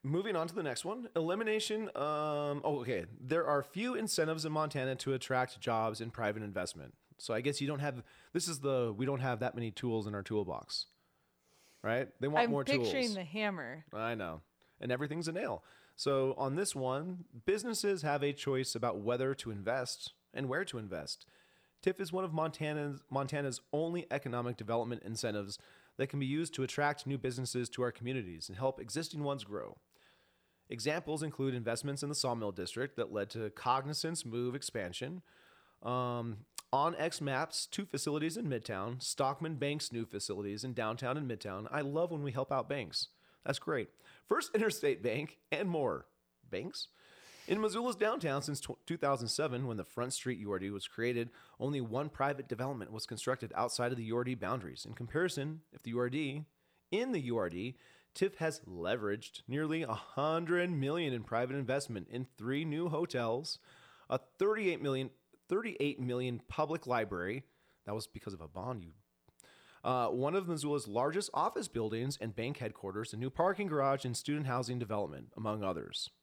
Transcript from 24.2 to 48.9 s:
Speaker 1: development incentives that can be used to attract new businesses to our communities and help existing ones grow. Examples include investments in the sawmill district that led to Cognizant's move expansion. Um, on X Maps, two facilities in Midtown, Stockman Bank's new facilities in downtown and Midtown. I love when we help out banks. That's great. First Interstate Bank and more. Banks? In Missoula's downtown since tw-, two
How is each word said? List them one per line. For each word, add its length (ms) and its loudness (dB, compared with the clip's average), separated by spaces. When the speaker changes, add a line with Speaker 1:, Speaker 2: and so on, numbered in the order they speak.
Speaker 1:
development 480 0
incentives 540 -2
that 80 2
can 120 -4
be 60 0
used 300 0
to 80 0
attract 440 0
new 120 0
businesses 500 -2
to 140 -2
our 100 2
communities 560 -6
and 80 -10
help 240 0
existing 420 -4
ones 220 -2
grow. 320 -8
Examples 540 -2
include 280 0
investments 520 -2
in 40 -2
the 60 -2
sawmill 380 0
district 420 -4
that 180 -2
led 180 0
to 200 -4
Cognizant's 760 0
move 300 -2
expansion. 680 -4
Um, 540 -2
on 220 4
X 260 -2
Maps, 460 0
two 180 -4
facilities 520 0
in 100 -2
Midtown, 560 -2
Stockman 540 0
Bank's 340 0
new 160 -2
facilities 560 -4
in 100 -4
downtown 440 0
and 120 -2
Midtown. 440 -4
I 80 0
love 320 2
when 100 -2
we 80 0
help 220 0
out 160 2
banks. 400 -2
That's 140 0
great. 300 0
First 260 2
Interstate 480 4
Bank 360 0
and 180 0
more. 380 2
Banks? 380 -4
In 120 2
Missoula's 360 0
downtown 440 2
since 200 -4
tw-, 260 -8
two 100 -2